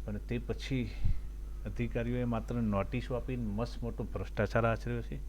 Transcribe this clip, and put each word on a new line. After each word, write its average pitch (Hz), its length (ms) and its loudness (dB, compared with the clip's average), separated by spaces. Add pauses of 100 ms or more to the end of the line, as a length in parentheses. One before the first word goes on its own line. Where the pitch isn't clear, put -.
પણ 107 140 -4
તે 120 200 -2
પછી 120 520 0 (760)
અધિકારીઓએ 120 580 0
માત્ર 117 300 0
નોટિસો 113 600 2
આપીને 127 300 -2
મસ્ત 107 380 -2
મોટો 117 220 -2
ભ્રષ્ટાચાર 101 600 2
આચર્યો 117 360 0
છે. - 140 -6 (120)